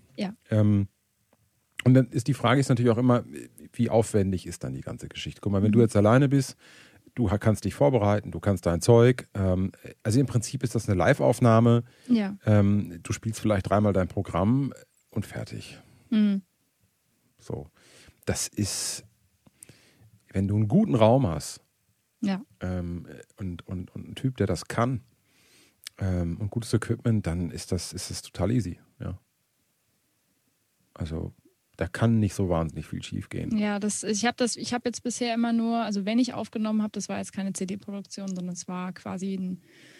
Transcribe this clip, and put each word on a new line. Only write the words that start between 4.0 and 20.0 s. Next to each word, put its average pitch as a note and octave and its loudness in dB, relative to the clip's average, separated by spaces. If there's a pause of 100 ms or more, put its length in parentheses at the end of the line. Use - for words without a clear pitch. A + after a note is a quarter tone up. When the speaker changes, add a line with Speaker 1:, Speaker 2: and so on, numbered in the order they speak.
Speaker 2:
ist - -12
dann C2 -8
die C2+ -10
ganze - -12
Geschichte? - -12
Guck G2+ -4
mal, G2 2
wenn G#2+ 4
Speaker 1:
Mhm. G#2 4
Speaker 2:
du A#2 8
jetzt A2+ 4
alleine A#2 6
bist, C3+ 0 (600)
du G2+ 0
ha-, G#2 0
kannst G#2+ 0
dich G2 -4
vorbereiten, G#2 2
du - -8
kannst F#2+ 0
dein E2+ 2
Zeug, A#2+ 6
ähm, F#2 0 (320)
also A2+ 2
im C3 2
Prinzip - -4
ist A#2+ -4
das A2+ -2
eine G2+ 2
Live-Aufnahme. A#2 4 (240)
Speaker 1:
Ja. G#3 0 (100)
Speaker 2:
Ähm, G2+ 4
du - -6
spielst - -6
vielleicht G#2 0
dreimal G#2 4
dein F#2 2
Programm G#2 0 (380)
und - -6
fertig. - -12 (300)
Speaker 1:
Mhm. G3+ 2 (960)
Speaker 2:
So. D2+ -10 (580)
Das - -4
ist, - -6 (1300)